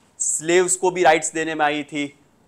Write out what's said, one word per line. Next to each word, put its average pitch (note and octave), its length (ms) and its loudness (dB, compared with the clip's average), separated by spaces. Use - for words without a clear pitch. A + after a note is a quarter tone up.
Slaves F3 580 0
को F3+ 140 0
भी F3 120 -2
rights D#3+ 300 4
देने D#3+ 220 -4
में D#3 100 -2
आई D3 200 -2
थी, C#3+ 340 -8